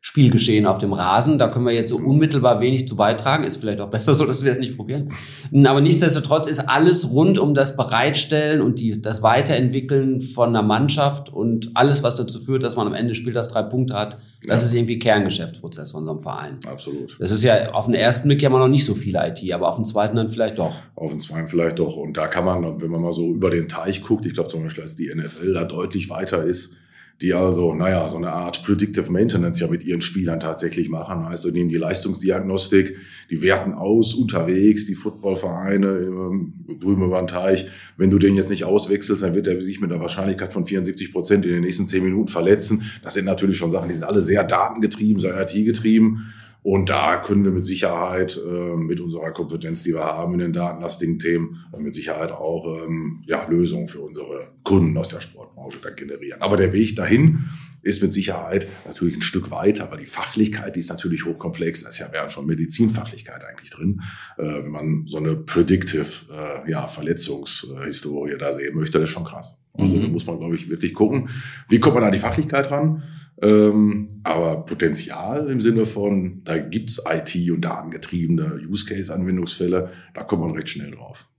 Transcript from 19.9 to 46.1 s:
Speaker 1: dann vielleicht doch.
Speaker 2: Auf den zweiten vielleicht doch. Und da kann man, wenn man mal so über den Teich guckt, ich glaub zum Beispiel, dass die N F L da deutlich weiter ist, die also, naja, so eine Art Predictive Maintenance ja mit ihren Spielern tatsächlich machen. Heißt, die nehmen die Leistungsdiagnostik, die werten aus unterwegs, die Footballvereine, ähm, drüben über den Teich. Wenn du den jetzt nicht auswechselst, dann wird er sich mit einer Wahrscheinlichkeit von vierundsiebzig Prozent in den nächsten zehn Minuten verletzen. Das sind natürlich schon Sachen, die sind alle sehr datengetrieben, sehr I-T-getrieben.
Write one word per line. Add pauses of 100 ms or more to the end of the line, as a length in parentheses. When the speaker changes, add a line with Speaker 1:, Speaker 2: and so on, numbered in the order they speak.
Speaker 1:
dann
vielleicht
doch. (140)
Speaker 2:
Auf
den
zweiten
vielleicht
doch.
Und
da
kann
man,
wenn
man
mal
so
über
den
Teich
guckt,
ich
glaub
zum
Beispiel,
dass
die
N
F
L
da
deutlich
weiter
ist, (460)
die
also,
naja,
so
eine
Art
Predictive
Maintenance
ja
mit
ihren
Spielern
tatsächlich
machen.
Heißt,
die
nehmen
die
Leistungsdiagnostik, (320)
die
werten
aus
unterwegs,
die
Footballvereine, (120)
ähm, (260)
drüben
über
den
Teich. (280)
Wenn
du
den
jetzt
nicht
auswechselst,
dann
wird
er
sich
mit
einer
Wahrscheinlichkeit
von
vierundsiebzig
Prozent
in
den
nächsten
zehn
Minuten
verletzen. (180)
Das
sind
natürlich
schon
Sachen,
die
sind
alle
sehr
datengetrieben,
sehr
I-T-getrieben. (300)